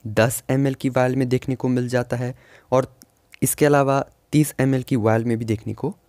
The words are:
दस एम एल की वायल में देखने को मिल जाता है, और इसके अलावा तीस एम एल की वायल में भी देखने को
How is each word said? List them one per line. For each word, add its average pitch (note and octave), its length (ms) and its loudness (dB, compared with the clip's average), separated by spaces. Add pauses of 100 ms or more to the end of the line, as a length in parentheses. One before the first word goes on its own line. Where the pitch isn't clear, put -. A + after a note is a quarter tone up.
दस A2 460 0
एम C#3 160 2
एल C3+ 80 -2
की C3+ 140 -6
वायल B2+ 280 0
में C3 120 0
देखने B2+ 260 -2
को B2+ 140 -4
मिल B2 200 -2
जाता B2 280 -2
है, B2 180 -6 (380)
और C3 200 0 (500)
इसके D3 240 2
अलावा C#3 380 2 (280)
तीस D3+ 280 2
एम C3+ 140 2
एल B2+ 80 -2
की C3 140 -2
वायल A2 280 2
में A#2 140 0
भी A#2 60 -6
देखने A2 300 -4
को D3 200 -6 (140)